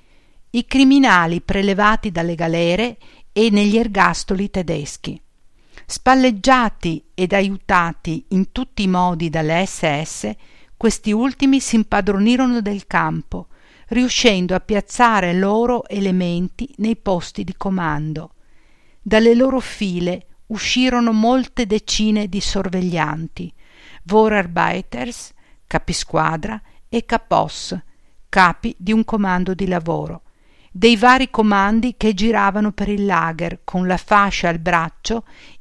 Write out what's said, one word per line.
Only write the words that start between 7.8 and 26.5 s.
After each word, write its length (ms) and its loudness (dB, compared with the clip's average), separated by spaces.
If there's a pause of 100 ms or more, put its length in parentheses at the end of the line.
in 220 0
tutti 320 -6
i 40 0
modi 420 0
dalle 360 0
S 360 -4
S, 340 -8 (400)
questi 360 -2
ultimi 480 2
si 160 -4
impadronirono 840 2
del 260 -6
campo, 600 -4 (420)
riuscendo 640 0
a 40 0
piazzare 760 0
loro 540 0
elementi 880 -2
nei 180 -2
posti 480 -4
di 120 -8
comando. 800 -4 (680)
Dalle 340 4
loro 240 2
file 680 -6 (200)
uscirono 640 0
molte 540 0
decine 600 -2
di 140 -4
sorveglianti, 1120 -4 (520)
Vorarbeiters, 1300 -2 (320)
capisquadra 960 -4 (260)